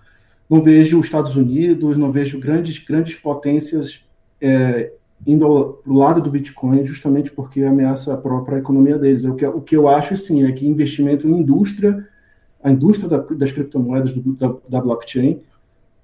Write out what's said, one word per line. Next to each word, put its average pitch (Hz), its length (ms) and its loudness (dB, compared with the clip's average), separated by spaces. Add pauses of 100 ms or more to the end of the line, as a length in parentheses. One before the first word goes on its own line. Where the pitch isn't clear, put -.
(500)
não 160 120 6
vejo 156 380 6
os 151 80 2
Estados 143 280 -4
Unidos, 147 640 0
não 143 120 0
vejo 139 300 -4
grandes, 156 400 -4
grandes 160 360 -4
potências, 147 920 -4 (340)
eh, 131 540 0 (340)
indo 151 180 4
ao, 147 280 2
pro - 200 -6
lado 156 280 4
do 143 100 -4
Bitcoin, 135 540 -2
justamente 139 460 -4
porque 139 320 -8
ameaça 135 500 0
a 131 40 -6
própria 131 420 -6
economia 139 380 2
deles. 135 280 2
O 131 100 -2
que, 135 100 -4
o 151 140 -4
que 147 160 -2
eu 147 140 4
acho, 151 260 0
sim, 151 300 0
é 131 80 2
que 135 120 -8
investimento 143 640 0
em 170 120 2
indústria, 202 680 0 (560)
a 139 80 2
indústria 165 380 2
da, 156 80 0
das 135 340 -4
criptomoedas, 131 640 -4
do, 127 200 -4
da, 131 220 -4 (140)
da 127 100 -4
blockchain, 123 600 -2 (640)